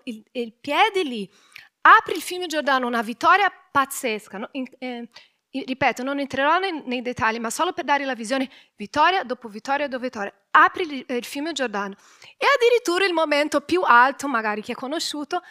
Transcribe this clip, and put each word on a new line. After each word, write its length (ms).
il, 260
il 220
piede 500
lì, 260
apre 320
il 80
fiume 240
Giordano, 420
una 140
vittoria 500
pazzesca. 640
No? 160
In, 120
eh, 320
i-, 160
ripeto, 380
non 160
entrerò 400
nei, 260
nei 160
dettagli, 380
ma 100
solo 240
per 100
dare 220
la 100
visione, 340
vittoria 460
dopo 260
vittoria 380
dopo 160
vittoria. 300
Apre 320
il, 220
il 200
fiume 260
Giordano. 420
E 80
addirittura 500
il 80
momento 460
più 240
alto, 460
magari, 320
che 100
è 40
conosciuto, 760